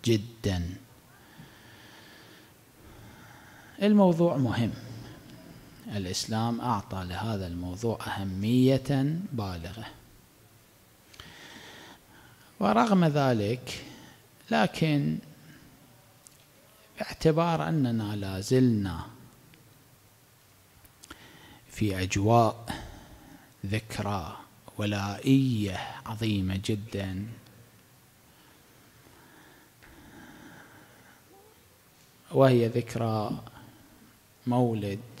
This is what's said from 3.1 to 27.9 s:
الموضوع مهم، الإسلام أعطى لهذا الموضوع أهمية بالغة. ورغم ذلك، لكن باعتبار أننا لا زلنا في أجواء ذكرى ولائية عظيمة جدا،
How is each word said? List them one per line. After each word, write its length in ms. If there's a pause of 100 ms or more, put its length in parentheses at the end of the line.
الموضوع 560
مهم، 360 (1200)
الإسلام 680
أعطى 480
لهذا 380
الموضوع 600
أهمية 1120 (140)
بالغة. 520 (2750)
ورغم 460
ذلك، 800 (680)
لكن 680 (1800)
باعتبار 680
أننا 460
لا 240
زلنا 680 (2500)
في 360
أجواء 840 (760)
ذكرى 720 (400)
ولائية 1000 (280)
عظيمة 600
جدا، 600 (4000)